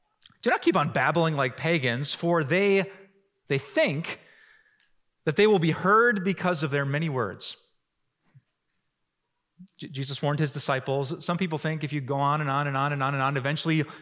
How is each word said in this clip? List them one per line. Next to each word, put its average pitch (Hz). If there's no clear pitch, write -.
do 233
not 349
keep 311
on 143
babbling 156
like 131
pagans, 143
for 170
they, 196
they 139
think 165
that 151
they 208
will 214
be 160
heard 202
because 180
of 151
their 143
many 147
words." 107
J-, -
Jesus 135
warned 147
his 147
disciples, 139
"Some 175
people 160
think 156
if 139
you 147
go 135
on 143
and 143
on 143
and 139
on 139
and 143
on 139
and 135
on, 143
eventually 151